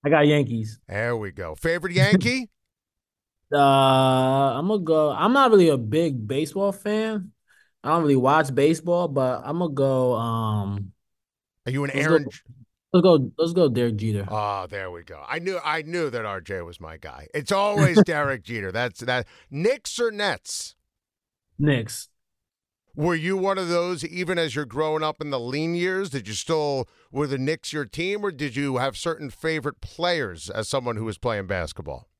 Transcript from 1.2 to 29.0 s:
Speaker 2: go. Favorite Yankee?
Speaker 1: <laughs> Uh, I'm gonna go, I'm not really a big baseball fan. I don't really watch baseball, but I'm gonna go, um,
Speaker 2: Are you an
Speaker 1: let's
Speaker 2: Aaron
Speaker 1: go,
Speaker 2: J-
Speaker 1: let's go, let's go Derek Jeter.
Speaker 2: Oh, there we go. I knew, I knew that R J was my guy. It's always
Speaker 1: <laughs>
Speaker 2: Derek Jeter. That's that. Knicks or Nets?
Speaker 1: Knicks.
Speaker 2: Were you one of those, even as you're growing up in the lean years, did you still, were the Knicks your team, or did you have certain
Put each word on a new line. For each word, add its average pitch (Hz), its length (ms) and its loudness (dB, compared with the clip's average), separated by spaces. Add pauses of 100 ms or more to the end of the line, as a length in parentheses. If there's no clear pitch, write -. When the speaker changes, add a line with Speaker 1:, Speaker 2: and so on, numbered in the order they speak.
Speaker 2:
go. 82 240 -10
Favorite 170 380 -4
Yankee? 208 640 2
Speaker 1:
<laughs> - 40 -20 (920)
Uh, 135 1040 4
I'm 165 100 -2
gonna 208 140 0
go, 156 300 2
I'm 170 220 2
not 269 180 6
really 180 180 8
a 139 80 4
big 123 500 -2
baseball 156 440 -2
fan. 214 600 -4 (520)
I 143 60 -4
don't 165 120 4
really 143 140 4
watch 139 380 4
baseball, 165 540 2
but 131 380 -2
I'm 156 140 -4
gonna 165 140 -2
go, 131 420 2
um, 107 760 -2 (720)
Speaker 2:
Are 123 60 -4
you 143 120 -2
an 139 100 -4
Speaker 1:
let's 139 140 0
Speaker 2:
Aaron 156 160 4
Speaker 1:
go, 131 60 -8
Speaker 2:
J- - 80 -18 (560)
Speaker 1:
let's 180 100 8
go, 156 340 6
let's 170 160 0
go 170 160 4
Derek 117 280 0
Jeter. 104 300 -2
Speaker 2:
Oh, 101 400 -4
there 95 220 -10
we 85 140 -14
go. 76 240 -18
I 156 120 -6
knew, 180 240 -6
I 156 180 -2
knew 160 280 -4
that 117 160 -6
R 98 160 -6
J 92 200 -8
was 85 180 -14
my 80 180 -16
guy. 76 360 -16
It's 147 180 -4
always 202 500 4
Speaker 1:
<laughs> - 20 10
Speaker 2:
Derek 143 400 0
Jeter. 104 280 -8
That's 120 300 -4
that. 123 260 -2 (240)
Knicks 208 480 -2
or 233 120 0
Nets? - 640 -6 (840)
Speaker 1:
Knicks. 135 520 -2 (840)
Speaker 2:
Were 165 180 0
you 170 240 -2
one 190 220 0
of 180 100 -4
those, 175 340 -2
even 175 360 -4
as 151 160 -2
you're 147 100 -4
growing 156 380 -2
up 156 180 -4
in 147 80 -8
the 135 100 -2
lean 151 360 -4
years, 185 340 -4
did 120 180 -8
you 107 60 -10
still, 143 540 -2 (240)
were 139 160 -2
the 135 100 -4
Knicks 143 360 -4
your 147 120 -6
team, 190 400 -6
or 196 60 -2
did 135 240 -8
you 135 220 -2
have 131 200 -4
certain 156 320 -6